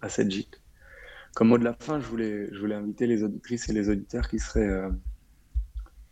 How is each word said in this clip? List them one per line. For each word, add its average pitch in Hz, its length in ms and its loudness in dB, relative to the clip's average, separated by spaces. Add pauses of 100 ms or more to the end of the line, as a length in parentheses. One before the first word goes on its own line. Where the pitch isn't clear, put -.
à 104 80 -6
cette 107 220 2
gîte. - 300 -6 (720)
Comme 113 160 6
mot 120 80 8
de 120 60 4
la 117 100 2
fin, 151 260 -4
je 123 60 -6
voulais, 110 480 -4
je 98 60 -12
voulais 104 160 -2
inviter 104 320 -2
les 110 160 4
auditrices - 460 -4
et 110 40 0
les 104 160 2
auditeurs 110 380 0
qui 110 120 -2
seraient, 110 280 2
euh, 95 220 -2 (1200)